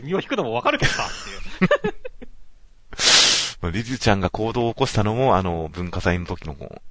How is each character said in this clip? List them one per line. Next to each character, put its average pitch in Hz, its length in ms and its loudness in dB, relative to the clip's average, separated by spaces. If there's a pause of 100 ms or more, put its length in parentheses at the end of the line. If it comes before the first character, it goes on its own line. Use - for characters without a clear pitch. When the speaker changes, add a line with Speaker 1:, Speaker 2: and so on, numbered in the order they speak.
Speaker 1:
身 165 100 -2
を 190 60 0
引 - 60 -8
く 285 80 -2
の 208 80 0
も 113 100 -2
わ 120 80 0
か 285 100 2
る 294 80 0
け 151 60 4
ど 127 60 4
さ - 120 -2
っ - 760 0
て - 80 -2
い - 20 -2
う。 - 40 -2 (1700)
<laughs> - 0 -
Speaker 2:
ま 87 80 -2
あ、 - 20 -2
リ 104 120 -2
ズ 120 160 -6
ち - 100 2
ゃ 101 60 6
ん 98 60 0
が 90 80 2
行 110 240 -2
動 117 160 2
を 113 40 0
起 - 60 -6
こ 131 60 2
し - 80 0
た 110 100 4
の 107 120 2
も、 123 200 4
あ 95 80 4
の、 82 280 -2
文 87 200 -6
化 92 80 -4
祭 87 180 2
の 87 80 -6
時 - 200 -8
の 73 100 -8 (360)